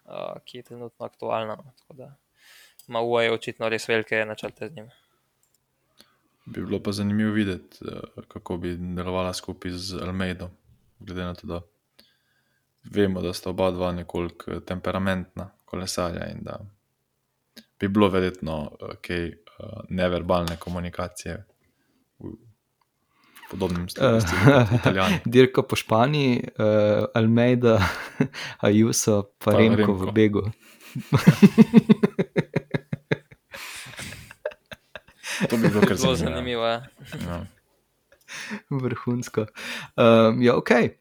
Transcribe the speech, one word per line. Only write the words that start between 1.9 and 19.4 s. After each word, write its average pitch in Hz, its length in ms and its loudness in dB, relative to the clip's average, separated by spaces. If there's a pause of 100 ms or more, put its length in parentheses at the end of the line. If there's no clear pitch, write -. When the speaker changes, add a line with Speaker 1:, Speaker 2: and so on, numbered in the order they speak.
Speaker 1:
da 135 120 -20 (720)
ima 117 160 -6
U 120 160 0
A 117 80 2
E 113 80 2
očitno 113 380 -6
res 110 180 -4
velike 110 360 0
načrte 107 440 -10
z - 80 -16
njim. 110 160 -18 (1600)
Speaker 2:
Bi - 120 -12
bilo 95 200 -4
pa 104 120 -6
zanimivo 104 400 -2
videti, 101 520 -4
eh, - 400 -14
kako - 340 -8
bi 87 180 -6
delovala 90 580 -4
skupaj - 380 -10
z 90 280 -10
Almeidom, 92 520 -6 (420)
glede 90 300 -12
na 87 120 -8
to, - 120 -18
da 87 100 -8 (1300)
vemo, 95 340 0
da 90 160 -4
sta - 160 -10
oba 92 200 0
dva 90 200 -4
nekoliko, 87 600 -8
eh, 85 100 -8
temperamentna 92 880 -6 (140)
kolesarja 87 680 -6
in 82 100 -14
da - 140 -12 (1200)
bi 101 160 -4
bilo 101 180 6
verjetno, 90 480 -2 (220)
eh, - 240 -14
kaj, 87 260 -6
eh, 80 80 -12 (520)